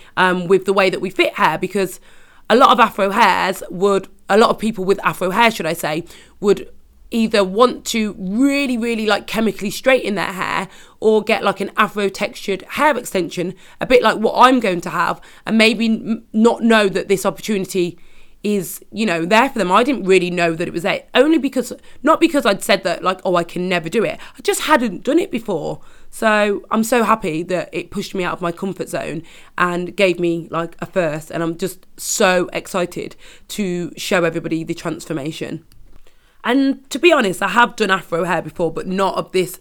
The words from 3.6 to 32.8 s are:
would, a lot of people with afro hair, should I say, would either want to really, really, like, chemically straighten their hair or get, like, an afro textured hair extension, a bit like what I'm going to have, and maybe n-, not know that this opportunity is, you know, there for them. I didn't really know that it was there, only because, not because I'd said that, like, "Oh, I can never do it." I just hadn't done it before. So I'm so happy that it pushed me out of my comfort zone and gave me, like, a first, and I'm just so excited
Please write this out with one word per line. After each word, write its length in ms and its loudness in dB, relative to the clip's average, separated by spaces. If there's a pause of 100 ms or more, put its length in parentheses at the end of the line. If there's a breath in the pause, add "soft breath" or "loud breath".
would, 380 0 (220)
a 80 4
lot 120 6
of 80 -2
people 280 -4
with 180 0
afro 280 -2
hair, 200 4
should 140 -6
I 80 -2
say, 320 -4 (340 loud breath)
would 300 0 (400)
either 340 2
want 420 0
to 320 -4
really, 600 0
really, 280 -2
like, 220 0
chemically 420 -2
straighten 460 0
their 180 -4
hair 340 -4 (320 loud breath)
or 220 4
get, 220 0
like, 180 -2
an 160 -6
afro 320 0
textured 600 -6
hair 280 2
extension, 560 -4 (260 soft breath)
a 60 -4
bit 160 6
like 160 2
what 180 -2
I'm 240 6
going 220 -2
to 80 -8
have, 320 -2 (240 loud breath)
and 120 0
maybe 280 4
n-, 380 -2 (100)
not 300 4
know 260 4
that 180 -4
this 180 0
opportunity 720 -2 (460 soft breath)
is, 380 -4 (100)
you 140 -2
know, 200 0
there 240 4
for 80 -8
them. 140 0
I 120 6
didn't 200 0
really 260 4
know 240 0
that 140 -4
it 60 -8
was 100 -4
there, 200 -2 (120)
only 220 6
because, 340 -2 (320 soft breath)
not 160 4
because 260 2
I'd 160 2
said 220 0
that, 200 -2
like, 200 -2
"Oh, 120 0
I 80 2
can 260 -6
never 180 -2
do 160 0
it." 160 -4 (180 loud breath)
I 40 -20
just 200 0
hadn't 420 0
done 140 2
it 140 0
before. 480 -6 (300 soft breath)
So 600 0
I'm 140 2
so 200 2
happy 400 0
that 280 -4
it 180 -8
pushed 260 -8
me 100 -2
out 80 -4
of 80 -10
my 100 -2
comfort 380 -6
zone 340 -6 (340 loud breath)
and 380 -2
gave 240 2
me, 320 -2
like, 280 -6
a 60 -8
first, 460 -4
and 100 -4
I'm 160 -4
just 280 -8 (100)
so 560 0
excited 640 -6 (340 soft breath)